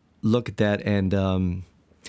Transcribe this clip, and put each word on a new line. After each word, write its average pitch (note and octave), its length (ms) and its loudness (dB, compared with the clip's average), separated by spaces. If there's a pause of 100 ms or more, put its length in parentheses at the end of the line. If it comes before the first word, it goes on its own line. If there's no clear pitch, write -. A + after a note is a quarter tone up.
(220)
look A#2 260 0
at G2+ 80 -12
that G#2 260 2
and, G2 320 0
um, F#2 500 0 (440)